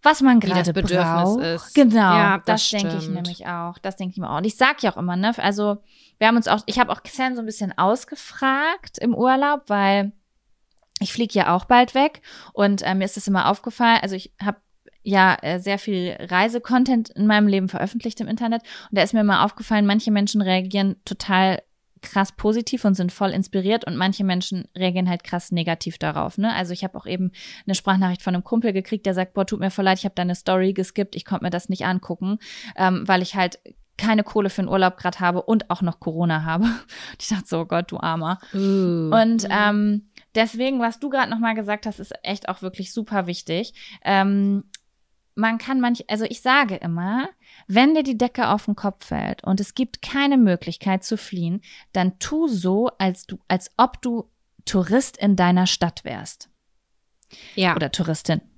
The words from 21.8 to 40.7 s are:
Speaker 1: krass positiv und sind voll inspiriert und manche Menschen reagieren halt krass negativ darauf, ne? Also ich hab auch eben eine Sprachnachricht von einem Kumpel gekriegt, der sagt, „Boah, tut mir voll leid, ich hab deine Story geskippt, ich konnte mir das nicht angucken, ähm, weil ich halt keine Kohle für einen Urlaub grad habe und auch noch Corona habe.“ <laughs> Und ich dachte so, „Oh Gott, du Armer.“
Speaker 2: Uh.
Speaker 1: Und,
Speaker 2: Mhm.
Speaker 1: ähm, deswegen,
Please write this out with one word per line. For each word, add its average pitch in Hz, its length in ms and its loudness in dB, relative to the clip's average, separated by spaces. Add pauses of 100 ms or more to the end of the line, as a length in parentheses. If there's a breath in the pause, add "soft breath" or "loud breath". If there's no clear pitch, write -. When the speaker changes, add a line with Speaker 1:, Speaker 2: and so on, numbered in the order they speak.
Speaker 1:
krass - 280 -2
positiv 226 540 -2
und 196 80 6
sind 180 180 0
voll 196 200 -2
inspiriert 196 540 -2
und 180 100 -6
manche 190 280 -2
Menschen 180 420 -2 (120)
reagieren 180 320 0
halt 175 140 -2
krass - 280 -6
negativ 170 460 -4
darauf, 156 400 -4
ne? 220 160 0
Also 180 200 -4
ich 180 100 -8
hab 185 120 -8
auch - 120 -12
eben 180 240 -2 (340 loud breath)
eine 196 80 -2
Sprachnachricht 190 480 0
von 180 140 -2
einem 180 80 -2
Kumpel 233 300 0
gekriegt, 190 340 -4
der 190 80 0
sagt, 185 180 -4
„Boah, 196 120 0
tut 208 140 -6
mir 190 120 -2
voll 190 140 -2
leid, 190 120 4
ich - 80 -10
hab 190 100 -4
deine 180 200 -2
Story 190 380 0
geskippt, 190 420 -4
ich 170 100 -10
konnte - 200 -4
mir 180 60 -2
das 175 180 -6
nicht 185 160 -4
angucken, 185 520 -4 (380 loud breath)
ähm, 185 320 0
weil 185 160 2
ich 175 120 -8
halt 180 240 -2 (380)
keine 214 260 2
Kohle 208 280 0
für 196 100 -6
einen 185 80 -4
Urlaub 185 280 2
grad - 220 -4
habe 175 240 0
und 220 280 0
auch 175 100 -2
noch 170 180 -2
Corona 160 440 -2
habe.“ 165 220 0
<laughs> - 0 -
Und - 560 -6
ich - 60 -10
dachte 196 200 -4
so, 170 140 -4
„Oh 165 40 -4
Gott, 170 260 -2
du - 80 -8
Armer.“ 165 400 -2 (140)
Speaker 2:
Uh. 185 600 0
Speaker 1:
Und, 226 280 4
Speaker 2:
Mhm. - 80 -8
Speaker 1:
ähm, 208 600 2 (240 loud breath)
deswegen, 226 440 0